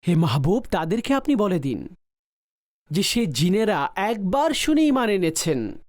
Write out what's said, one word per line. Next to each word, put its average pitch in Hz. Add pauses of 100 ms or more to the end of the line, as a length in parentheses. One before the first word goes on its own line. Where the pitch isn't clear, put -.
হে 175
মাহবুব, 156
তাদেরকে 185
আপনি 277
বলে 196
দিন 131 (960)
যে 170
সে 233
জিনেরা 175
একবার 214
শুনে 311
ঈমান 262
এনেছেন 160 (100)